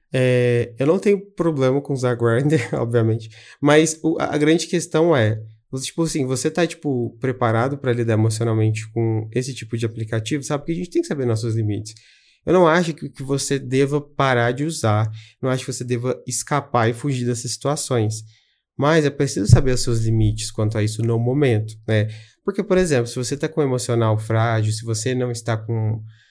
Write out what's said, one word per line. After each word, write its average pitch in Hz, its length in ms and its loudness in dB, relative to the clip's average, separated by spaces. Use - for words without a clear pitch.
É, 123 600 2
eu 135 80 0
não 175 140 4
tenho 202 200 2
problema 139 480 2
com 143 120 -6
usar 123 220 0
Grindr, 117 420 2
<laughs> - 80 -6
obviamente. 117 540 0
Mas 156 420 4
o, 160 180 0
a, - 140 -2
a 151 40 0
grande 160 300 4
questão 165 460 2
é, 110 280 2
você, 131 160 -6
tipo - 180 -2
assim, 160 200 -2
você 127 260 -2
tá, 170 160 0
tipo, 135 540 -4
preparado 123 560 0
pra 131 160 -2
lidar 113 220 0
emocionalmente 110 800 2
com 110 420 -2
esse 127 180 -2
tipo 113 240 -8
de 113 80 -2
aplicativo, 113 600 -4
sabe? 147 180 -4
Porque 165 100 -6
a 165 40 -2
gente 175 140 -6
tem 339 120 0
que 339 60 -4
saber 139 180 -2
nossos 113 300 0
limites. 104 360 -4
Eu - 60 2
não 180 140 6
acho 165 280 2
que, 143 160 -12
que - 140 -14
você 139 340 -2
deva 135 420 0
parar 127 520 0
de 135 120 -4
usar. 110 460 0
Não 131 80 0
acho 127 160 -2
que 135 60 -8
você 131 120 -8
deva 123 420 -4
escapar 123 600 0
e 120 60 0
fugir 123 320 -4
dessas 120 240 -4
situações. 113 720 -2
Mas 151 260 4
é 139 60 2
preciso 143 400 -2
saber - 240 8
os 120 80 -2
seus 117 220 0
limites 110 480 0
quanto 107 260 -2
a 104 40 0
isso 110 200 -4
no 117 160 0
momento, 120 560 0
né? 107 200 2
Porque, 202 180 -4
por 185 160 2
exemplo, 143 300 2
se - 80 -8
você 131 200 -4
tá 151 120 -4
com 156 120 -2
um 147 40 2
emocional 117 540 0
frágil, 110 540 0
se 110 120 -6
você 117 320 -2
não 123 160 -2
está 117 240 -4
com 110 440 -2